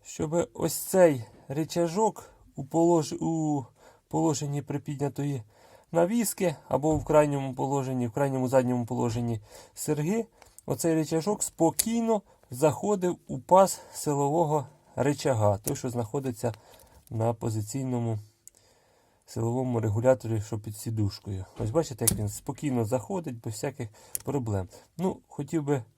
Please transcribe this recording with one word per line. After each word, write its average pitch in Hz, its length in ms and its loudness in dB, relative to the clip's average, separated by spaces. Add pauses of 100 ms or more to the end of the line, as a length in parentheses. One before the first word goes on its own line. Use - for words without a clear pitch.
Щоб 160 500 -2
ось - 220 -2
цей 160 480 4 (240)
рычажок 170 760 0 (340)
у 143 80 -8
полож-, 165 560 4
у 156 440 -2 (440)
положенні 151 540 -2
припіднятої 143 800 -4 (500)
навіски 180 640 2 (120)
або 151 280 2
в 147 80 -2
крайньому 143 500 4
положенні, 131 520 -2
в 113 60 -6
крайньому 131 360 0
задньому 123 380 4
положенні 120 540 -2 (340)
серги, 160 520 -2 (400)
оцей 160 360 2
рычажок 160 400 0
спокійно 226 800 2 (280)
заходив 175 760 0
у 143 120 -8
паз 180 420 6 (120)
силового 147 760 0 (300)
рычага, 123 600 2
той, 143 180 -4
що 131 140 -6
знаходиться 120 600 -4 (580)
на 113 240 0
позиційному 117 840 -2 (1080)
силовому 120 540 -2
регуляторі, 113 680 2
що 110 120 -6
під 107 180 -12
сідушкою. 101 680 -4 (140)
Ось 113 120 -4
бачите, 135 340 -2
як - 140 2
він 107 100 -2
спокійно 127 560 -2
заходить, 127 560 -4
без 113 120 -8
всяких 127 360 -8 (360)
проблем. 110 440 -2 (300)
Ну, 185 280 -4
хотів 151 360 -4
би 139 200 0 (160)